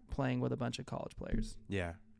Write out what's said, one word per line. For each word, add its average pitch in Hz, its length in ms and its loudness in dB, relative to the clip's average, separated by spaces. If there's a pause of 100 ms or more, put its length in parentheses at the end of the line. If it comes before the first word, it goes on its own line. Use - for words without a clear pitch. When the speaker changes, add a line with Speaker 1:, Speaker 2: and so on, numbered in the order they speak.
Speaker 1:
playing 127 320 2
with 127 100 4
a 123 60 0
bunch 120 220 0
of 135 80 -6
college - 280 -4
players. - 400 0 (140)
Speaker 2:
Yeah. 90 240 2 (260)